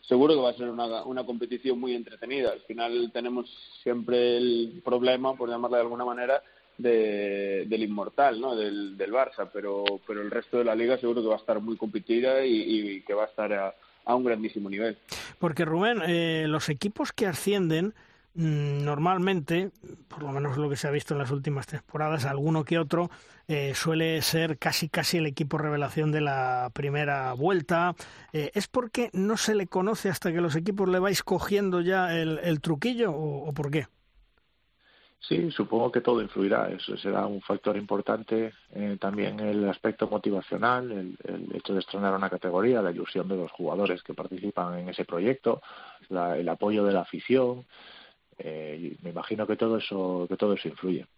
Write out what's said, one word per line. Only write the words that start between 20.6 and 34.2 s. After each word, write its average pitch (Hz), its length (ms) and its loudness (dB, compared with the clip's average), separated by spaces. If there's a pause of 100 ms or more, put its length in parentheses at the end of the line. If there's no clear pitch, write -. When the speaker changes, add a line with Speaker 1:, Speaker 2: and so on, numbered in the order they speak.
Speaker 2:
que 139 60 -2
se 151 120 -4
ha - 20 0
visto 143 220 -2
en 147 60 0
las 131 120 -2
últimas 139 360 -2
temporadas, 151 580 -2
alguno 143 400 2
que 165 140 2
otro, 165 320 2 (380)
eh, 143 260 -2
suele 160 480 2
ser 160 360 0
casi, 160 300 0
casi 170 300 0
el 156 80 2
equipo 147 320 -2
revelación 151 520 0
de 151 120 2
la 127 500 0
primera 143 640 -2
vuelta. 170 600 2 (380)
Eh, 151 220 -2
¿es 202 120 -2
porque 240 460 -2
no 202 240 0
se 214 180 0
le 196 120 2
conoce 196 420 0
hasta 175 240 0
que 170 80 2
los 165 160 2
equipos 190 320 0
le 185 100 4
vais 185 240 2
cogiendo 190 600 2
ya 180 360 2
el, 160 240 0
el 165 180 2
truquillo 214 520 0
o, 147 360 -4
o 151 40 -4
por 143 180 -4
qué? 143 160 0 (1400)